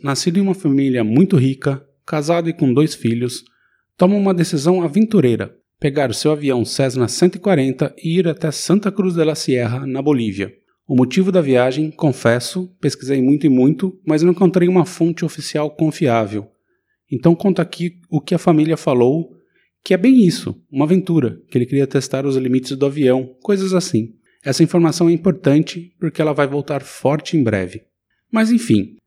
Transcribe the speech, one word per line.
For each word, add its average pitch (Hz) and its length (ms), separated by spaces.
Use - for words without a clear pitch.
nascido 143 340
em 202 40
uma 196 120
família 139 480
muito 143 360
rica, 135 480
casado 165 440
e 160 40
com 135 200
dois 151 200
filhos, 120 520
toma 190 180
uma 196 180
decisão 170 480
aventureira: 160 760
pegar 139 320
o - 20
seu 156 200
avião 135 320
Cessna 127 420
cento 180 280
e 185 40
quarenta 139 580
e 165 220
ir 170 80
até 156 240
Santa 196 400
Cruz 185 240
de 165 80
la 151 120
Sierra, 127 520
na 131 140
Bolívia. 110 520
O 147 80
motivo 127 380
da 180 80
viagem, 135 500
confesso, 147 920
pesquisei 135 400
muito 143 240
e 151 40
muito, 143 560
mas 156 160
não 175 120
encontrei 175 340
uma 180 180
fonte 165 380
oficial 151 480
confiável. 113 800
Então 170 260
conta 180 260
aqui 170 380
o 156 100
que - 140
a 165 60
família 156 360
falou, 139 600
que - 100
é 185 40
bem 240 280
isso, - 440
uma 139 140
aventura, 165 640
que - 100
ele 123 80
queria 139 200
testar 135 400
os 135 100
limites 131 400
do 135 100
avião, 131 560
coisas 190 320
assim. 127 420
Essa 139 200
informação 165 440
é 170 60
importante 165 840
porque 160 220
ela 151 120
vai 143 140
voltar 143 340
forte - 560
em 143 60
breve. 101 400
Mas 220 200
enfim, 226 560